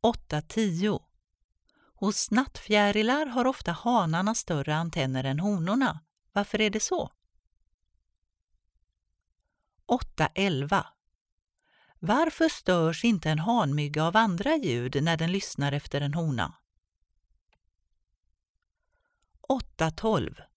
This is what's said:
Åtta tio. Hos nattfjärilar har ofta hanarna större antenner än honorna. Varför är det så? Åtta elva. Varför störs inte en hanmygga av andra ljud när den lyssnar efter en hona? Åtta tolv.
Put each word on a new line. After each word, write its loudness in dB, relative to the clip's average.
Åtta 0
tio. 0
Hos -2
nattfjärilar 2
har 0
ofta -2
hanarna 2
större -2
antenner -2
än -2
honorna. 0
Varför -2
är 2
det -2
så? -4
Åtta -2
elva. 0
Varför 2
störs 0
inte 2
en 2
hanmygga 0
av 2
andra 2
ljud -2
när 2
den -2
lyssnar -4
efter -4
en -4
hona? -2
Åtta -2
tolv. -2